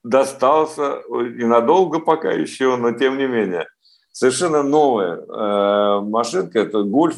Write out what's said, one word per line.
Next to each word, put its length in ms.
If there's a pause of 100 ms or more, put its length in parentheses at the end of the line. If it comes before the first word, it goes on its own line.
достался, 800
э, 540
ненадолго 640
пока 320
еще, 460
но 140
тем 260
не 100
менее, 380 (460)
совершенно 500
новая, 560
э, 840
машинка, 580
это 200
Golf 380